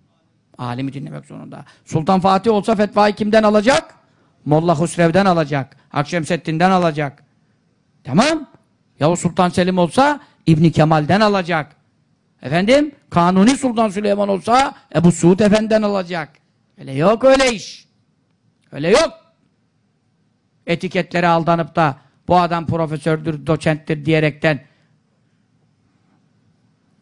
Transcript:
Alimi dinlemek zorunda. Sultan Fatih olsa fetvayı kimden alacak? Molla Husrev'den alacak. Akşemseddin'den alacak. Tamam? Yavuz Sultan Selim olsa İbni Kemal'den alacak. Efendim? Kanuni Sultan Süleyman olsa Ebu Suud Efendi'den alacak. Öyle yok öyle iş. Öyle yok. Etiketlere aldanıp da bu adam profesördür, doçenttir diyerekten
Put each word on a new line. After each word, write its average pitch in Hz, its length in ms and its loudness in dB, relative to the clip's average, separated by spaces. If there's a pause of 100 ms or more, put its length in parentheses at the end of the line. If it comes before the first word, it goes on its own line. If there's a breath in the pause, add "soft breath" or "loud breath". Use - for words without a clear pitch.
(580)
Alimi 127 360 -6
dinlemek 143 320 -14
zorunda. 151 400 -20 (200 soft breath)
Sultan 175 340 0
Fatih 190 320 2
olsa 214 240 0
fetvayı 208 380 0
kimden 214 300 2
alacak? 214 520 2 (500)
Molla 156 340 2
Husrev'den 170 460 0
alacak. 151 520 -2 (140)
Akşemseddin'den 165 800 -2
alacak. 156 520 -2 (800)
Tamam? 277 460 -2 (500)
Yavuz 165 200 0
Sultan 180 300 -2
Selim 180 280 -2
olsa 269 420 0 (260 soft breath)
İbni 165 260 4
Kemal'den 160 500 2
alacak. 180 540 -2 (640)
Efendim? 208 500 2 (180)
Kanuni 190 480 4
Sultan 226 320 -2
Süleyman 202 400 -2
olsa 220 460 0 (200 soft breath)
Ebu 170 160 4
Suud 175 280 2
Efendi'den 214 420 2
alacak. 180 480 -6 (480)
Öyle 135 160 -16
yok 202 300 0
öyle 262 280 4
iş. - 360 -12 (840)
Öyle 147 180 -6
yok. 285 220 2 (1600)
Etiketlere 175 600 -4
aldanıp 165 480 0
da 156 220 0 (300 soft breath)
bu 175 100 4
adam 170 280 -2
profesördür, 156 840 -4
doçenttir 156 580 -4
diyerekten 156 560 0 (2500)